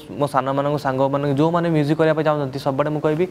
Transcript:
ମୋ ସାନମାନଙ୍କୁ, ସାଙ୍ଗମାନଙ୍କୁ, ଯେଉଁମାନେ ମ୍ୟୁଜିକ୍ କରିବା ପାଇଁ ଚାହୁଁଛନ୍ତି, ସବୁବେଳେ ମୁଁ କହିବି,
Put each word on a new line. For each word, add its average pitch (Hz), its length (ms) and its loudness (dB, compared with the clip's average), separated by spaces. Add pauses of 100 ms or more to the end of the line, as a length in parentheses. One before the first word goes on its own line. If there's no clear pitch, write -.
(100)
ମୋ 127 160 -2
ସାନମାନଙ୍କୁ, 139 520 0
ସାଙ୍ଗମାନଙ୍କୁ, 139 580 0
ଯେଉଁମାନେ 170 340 2
ମ୍ୟୁଜିକ୍ 151 280 2
କରିବା 156 160 4
ପାଇଁ 151 100 0
ଚାହୁଁଛନ୍ତି, 143 340 -2
ସବୁବେଳେ 143 320 -2
ମୁଁ 151 100 -2
କହିବି, 156 300 0